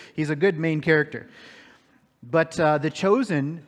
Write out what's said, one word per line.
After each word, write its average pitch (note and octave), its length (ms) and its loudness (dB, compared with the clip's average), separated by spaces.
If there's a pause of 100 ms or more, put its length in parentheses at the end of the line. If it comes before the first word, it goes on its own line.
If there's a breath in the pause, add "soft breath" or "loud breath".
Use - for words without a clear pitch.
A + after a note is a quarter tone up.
(140 loud breath)
He's D3+ 160 -4
a D#3 60 -2
good E3+ 220 0
main D#3+ 220 -2
character. D3+ 480 0 (920 loud breath)
But, D#3+ 380 0
uh, D3+ 200 4
The D3 120 -2
Chosen E3+ 760 0